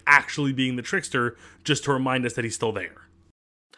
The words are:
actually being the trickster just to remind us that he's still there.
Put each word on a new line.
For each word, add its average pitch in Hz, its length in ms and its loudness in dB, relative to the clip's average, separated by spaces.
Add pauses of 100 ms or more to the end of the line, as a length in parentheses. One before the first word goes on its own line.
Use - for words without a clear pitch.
actually 143 480 4
being 127 220 -2
the 120 80 -6
trickster 127 520 -2 (280)
just 143 220 0
to 143 60 0
remind 131 320 0
us 120 100 -2
that 117 120 -4
he's 110 80 -6
still 113 180 -2
there. 95 360 -10 (720)